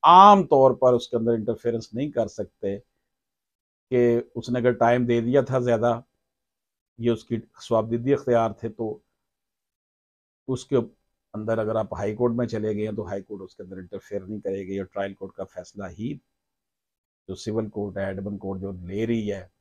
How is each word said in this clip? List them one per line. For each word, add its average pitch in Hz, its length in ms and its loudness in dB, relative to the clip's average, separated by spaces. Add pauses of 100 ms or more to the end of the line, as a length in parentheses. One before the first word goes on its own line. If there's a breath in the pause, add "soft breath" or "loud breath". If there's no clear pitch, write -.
आम 190 400 10
तौर 135 300 6
पर 127 200 4
उसके 120 240 -2
अंदर 113 160 2
interference 113 640 -4
नहीं 139 160 -4
कर 113 160 -2
सकते, 101 500 -8 (1160)
कि 120 420 2
उसने 120 240 -4
अगर 123 140 2
time 123 320 2
दे 117 160 2
दिया 127 220 2
था 131 160 -2
ज़्यादा, 120 440 0 (960)
ये 117 120 0
उसकी 113 300 -6 (180)
सवाबदीदी 117 540 -2
इख्तियार 117 500 0
थे, 113 60 -6
तो 107 340 -8 (1400)
उसके 131 280 -4 (580)
अंदर 107 260 -4
अगर 110 180 -2
आप 110 160 -2
हाई 104 200 -4
कोर्ट 120 200 0
में 120 140 -2
चले 107 280 -4
गए 104 80 -4
हैं 107 120 -6
तो 107 80 -6
हाई 98 180 -8
कोर्ट 98 200 -14
उसके 95 220 -18
अंदर 92 160 -16
interfere 95 440 -10
नहीं 104 160 -10
करेगी 98 400 -6
और 92 60 -6
ट्रायल 98 280 -8
court 95 220 -14
का 95 80 -10
फैसला 95 440 -14
ही 110 340 -10 (1080)
जो 92 60 -10
civil 107 340 -6
court 101 280 -8
है, 98 140 -6
admin 98 260 -8
court 95 240 -8
जो 98 100 -8
ले 92 340 -6
रही 113 220 -2
है 98 340 -10